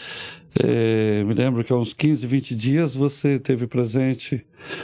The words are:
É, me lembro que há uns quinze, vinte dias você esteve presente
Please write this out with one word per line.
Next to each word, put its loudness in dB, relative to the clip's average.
É, 2
me 0
lembro 2
que 0
há 4
uns 0
quinze, 0
vinte -2
dias 0
você 0
esteve 0
presente -2